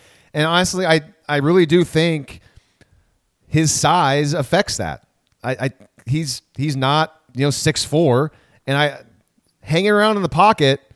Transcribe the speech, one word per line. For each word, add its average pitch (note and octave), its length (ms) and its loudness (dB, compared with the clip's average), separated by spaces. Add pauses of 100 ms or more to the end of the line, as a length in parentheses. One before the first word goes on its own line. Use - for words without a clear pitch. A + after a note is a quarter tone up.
(320)
And D3+ 140 -2
honestly, F3+ 380 0
I, D#3+ 180 -2 (260)
I D3 80 -2
really D#3+ 300 2
do E3+ 180 2
think D#3+ 560 -4 (1080)
his D#3 240 0
size D3+ 640 0
affects E3 440 -2
that. D#2+ 280 -8 (380)
I, A#2+ 80 -4
I, C3 180 -4 (360)
he's, C#3+ 360 -4 (140)
he's C#3+ 180 -2
not, C#3 460 -2 (140)
you B2+ 100 -2
know, D3 60 2
six - 340 -2
four, D3 480 0 (340)
and C#3 100 -2
I, C#3+ 260 -2 (580)
hanging F#3 300 0
around G#3 260 2
in G3+ 60 -2
the E3+ 60 -2
pocket, D3+ 520 2 (160)